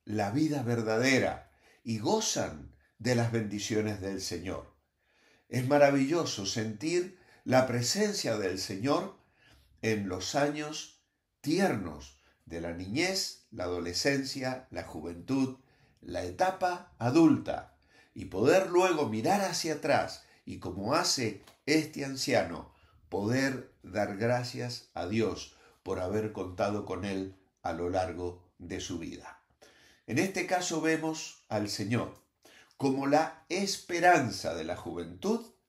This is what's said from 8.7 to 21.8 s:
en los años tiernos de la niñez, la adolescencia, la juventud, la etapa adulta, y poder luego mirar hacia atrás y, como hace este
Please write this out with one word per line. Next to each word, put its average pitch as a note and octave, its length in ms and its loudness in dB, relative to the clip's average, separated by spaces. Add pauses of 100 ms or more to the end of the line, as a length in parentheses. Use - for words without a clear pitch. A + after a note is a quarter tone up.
en G#2+ 280 0
los F2+ 260 -6
años D3+ 640 -2 (400)
tiernos A#2+ 800 0 (260)
de E2 140 -8
la E2+ 140 -6
niñez, D3+ 760 -4
la F2+ 140 -6
adolescencia, B2+ 1040 -2
la F2 140 -8
juventud, F2 760 -4 (420)
la - 220 -6
etapa F#3 720 -2
adulta, C#3 800 4 (360)
y F#2+ 120 -12
poder E3+ 440 4
luego F3 380 4
mirar B2+ 340 2
hacia E3 340 -2
atrás C3 500 0 (200)
y, G2+ 140 -10
como G2 340 -4
hace A#2+ 480 0 (240)
este D3+ 380 0